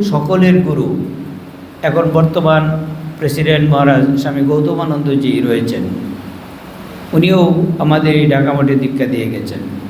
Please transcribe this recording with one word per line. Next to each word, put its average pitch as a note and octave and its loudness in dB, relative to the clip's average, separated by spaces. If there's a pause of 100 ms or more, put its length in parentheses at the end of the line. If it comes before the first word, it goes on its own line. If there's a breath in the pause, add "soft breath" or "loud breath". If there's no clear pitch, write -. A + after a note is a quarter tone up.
সকলের F3+ 2
গুরু। D3 -2 (840)
এখন D#3+ 0 (100)
বর্তমান D#3+ 2 (340)
প্রেসিডেন্ট D3+ 2
মহারাজ C#3 4
স্বামী C#3 -2
গৌতমানন্দজি C#3+ 0
রয়েছেন, A#2 -2 (1300)
উনিও F3 4 (260)
আমাদের D3+ 2
এই D3 4
ঢাকা C#3 2
মঠে C#3 2
দীক্ষা B2+ 0
দিয়ে A2+ -2
গেছেন। G#2 -6 (300)